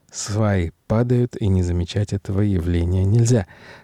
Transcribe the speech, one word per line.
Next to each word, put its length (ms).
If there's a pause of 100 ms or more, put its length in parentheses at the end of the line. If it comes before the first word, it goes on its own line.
сваи 640 (160)
падают, 480
и 120
не 140
замечать 520
этого 260
явления 640
нельзя. 440 (360)